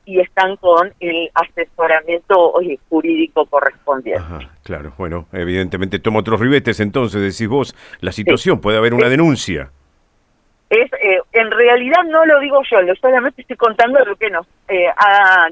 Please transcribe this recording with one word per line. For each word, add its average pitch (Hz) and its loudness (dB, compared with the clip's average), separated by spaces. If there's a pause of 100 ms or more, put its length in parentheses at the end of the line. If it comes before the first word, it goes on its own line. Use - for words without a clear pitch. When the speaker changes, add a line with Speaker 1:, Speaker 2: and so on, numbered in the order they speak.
Speaker 1:
y 185 0
están 190 -2
con 180 2
el 170 -6
asesoramiento, 170 0
oye, 170 -4 (100)
jurídico 160 -2
correspondiente. 131 -4
Speaker 2:
Ajá, 82 -14 (240)
claro. 76 -12
Bueno, 85 -8
evidentemente 92 -4
toma 110 -2
otros 101 -2
ribetes, 127 0
entonces, 104 -2
decís 98 -4
vos, 131 -2 (260)
la 90 -6
Speaker 1:
Sí. 107 -10
Speaker 2:
situación, 135 0
puede 107 0
haber 117 2
una 123 2
Speaker 1:
Sí. 123 0
Speaker 2:
denuncia. 127 -2 (1000)
Speaker 1:
Es, 453 2 (120)
eh, 392 0 (120)
en 226 0
realidad 247 2
no 320 2
lo 294 4
digo 277 0 (100)
yo, 226 4
lo, - 0
solamente 254 0
estoy - -14
contando 240 2
lo 202 -4
que 220 -6
nos, 175 -6 (220)
eh, 180 0
ha 196 4